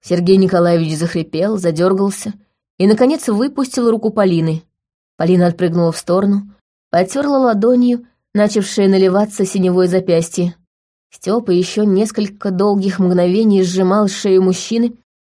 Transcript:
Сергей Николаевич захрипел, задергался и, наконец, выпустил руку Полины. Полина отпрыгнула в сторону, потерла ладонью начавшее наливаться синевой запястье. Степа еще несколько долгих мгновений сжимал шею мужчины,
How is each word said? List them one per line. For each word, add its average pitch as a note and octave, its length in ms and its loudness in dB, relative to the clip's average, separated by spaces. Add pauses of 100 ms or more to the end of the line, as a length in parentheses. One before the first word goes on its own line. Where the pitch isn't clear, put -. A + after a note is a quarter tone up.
Сергей F3 360 2
Николаевич E3+ 580 2
захрипел, E3+ 640 -4
задергался F#3+ 760 -2 (440)
и, F3+ 80 0
наконец, B3 420 2
выпустил B3+ 640 -2
руку A3 220 -2
Полины. E3 500 0 (560)
Полина F3 300 2
отпрыгнула E3+ 440 0
в E3 60 -8
сторону, G3 560 -2 (380)
потерла C4+ 460 0
ладонью A#3+ 680 2 (300)
начавшее G#3 520 0
наливаться G3 560 2
синевой F#3 440 0
запястье. F3 680 -2 (540)
Степа A3+ 400 -6
еще F#3 340 0
несколько G#3 680 -2
долгих G3 480 0
мгновений F#3 640 2
сжимал F#3 440 0
шею F#3+ 360 0
мужчины, A3+ 540 -2 (320)